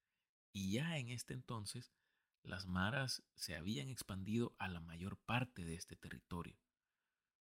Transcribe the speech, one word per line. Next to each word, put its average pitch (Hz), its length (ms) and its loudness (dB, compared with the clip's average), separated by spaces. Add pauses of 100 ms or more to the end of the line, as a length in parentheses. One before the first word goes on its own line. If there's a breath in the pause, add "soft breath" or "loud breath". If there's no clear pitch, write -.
(540)
y 95 180 2
ya 156 260 4
en 120 120 0
este 123 260 -4
entonces 120 580 -4 (480)
las 92 240 -4
maras 101 580 4 (120)
se - 200 -4
habían 110 340 0
expandido 107 680 0
a 98 100 -2
la 87 120 -2
mayor 85 380 -4
parte 113 460 0
de 82 120 -2
este 87 200 -8
territorio. - 640 -6 (880)